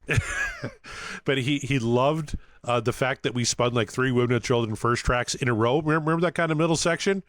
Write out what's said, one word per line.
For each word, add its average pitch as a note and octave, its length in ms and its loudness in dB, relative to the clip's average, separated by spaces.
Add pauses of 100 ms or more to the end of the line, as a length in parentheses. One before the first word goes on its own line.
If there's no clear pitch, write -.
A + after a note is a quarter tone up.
<laughs> - 1160 -6
But C#3 140 0
he, C#3 200 0
he C#3 200 -2
loved, C3+ 580 2 (260)
uh, A#2+ 180 0
the A#2 120 -2
fact C3 320 -2
that B2 100 -2
we B2 100 0
spun, A#2+ 300 0
like, A#2 160 2
three C3 220 0
Women A#2+ 240 2
and A#2 80 -2
Children A2+ 320 0
first A#2 280 0
tracks B2 300 0
in - 140 -2
a B2 60 2
row. A#2 260 2
Remember, D#3 300 0
remember E3 160 2
that E3 80 0
kind E3 180 0
of D#3 60 0
middle E3 180 2
section F#3 520 0